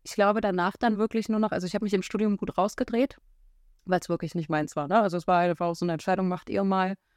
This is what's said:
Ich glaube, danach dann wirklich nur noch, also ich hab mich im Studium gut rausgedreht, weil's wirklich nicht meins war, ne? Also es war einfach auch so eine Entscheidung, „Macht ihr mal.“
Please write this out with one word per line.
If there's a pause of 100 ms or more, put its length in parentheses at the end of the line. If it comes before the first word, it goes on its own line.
Ich
glaube,
danach
dann
wirklich
nur
noch,
also
ich
hab
mich
im
Studium
gut
rausgedreht, (680)
weil's
wirklich
nicht
meins
war,
ne?
Also
es
war
einfach
auch
so
eine
Entscheidung,
„Macht
ihr
mal.“ (200)